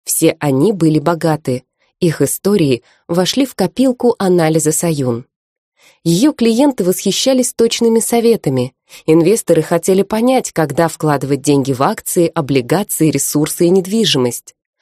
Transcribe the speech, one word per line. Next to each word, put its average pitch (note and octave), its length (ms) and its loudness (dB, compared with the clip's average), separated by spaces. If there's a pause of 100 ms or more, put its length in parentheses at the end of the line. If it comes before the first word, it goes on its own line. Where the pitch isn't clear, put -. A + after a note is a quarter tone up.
Все - 360 -2
они D3 320 0
были D#3+ 280 2
богаты. D3+ 640 -2 (360)
Их E3 220 0
истории D3 640 0 (240)
вошли F3+ 400 -2
в - 80 -14
копилку B3 640 0
анализа D#3+ 520 2
Саюн. C#3 540 -2 (760)
Её F#3 280 2
клиенты A#3 520 0
восхищались B3 680 0
точными A3+ 460 2
советами. F#3+ 760 0 (320)
Инвесторы E3 560 2
хотели F#3+ 400 0
понять, A#3 480 0
когда D#3+ 360 -2
вкладывать C#3+ 540 -2
деньги C#3 320 2
в A#2+ 80 -2
акции, E3+ 520 -2
облигации, D3 760 -2
ресурсы D3 560 -2
и E3+ 40 2
недвижимость. F3+ 840 0 (260)